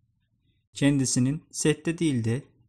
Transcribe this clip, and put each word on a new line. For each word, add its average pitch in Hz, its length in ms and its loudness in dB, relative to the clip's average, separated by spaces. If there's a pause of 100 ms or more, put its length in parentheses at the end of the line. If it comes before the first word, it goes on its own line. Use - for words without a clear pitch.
(720)
Kendisinin 139 800 0
sette 160 460 -2
değil 143 260 0
de 117 200 -2 (260)